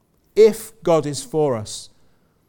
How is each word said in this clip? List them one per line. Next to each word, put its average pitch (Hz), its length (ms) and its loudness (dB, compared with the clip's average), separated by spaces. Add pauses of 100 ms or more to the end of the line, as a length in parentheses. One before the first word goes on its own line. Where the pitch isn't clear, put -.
(360)
if - 480 2
God 160 220 2
is 143 180 -8
for 151 320 -2
us, - 340 -12 (600)